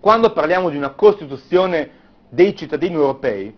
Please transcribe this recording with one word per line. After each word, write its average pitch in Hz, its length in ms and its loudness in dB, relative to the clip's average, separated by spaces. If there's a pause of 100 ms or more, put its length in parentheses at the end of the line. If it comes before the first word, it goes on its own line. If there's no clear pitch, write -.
Quando 226 320 2
parliamo 180 340 0
di 151 80 -4
una 143 140 -4
Costituzione 165 1000 0 (380)
dei 180 260 2
cittadini 156 420 -6
europei 135 640 -4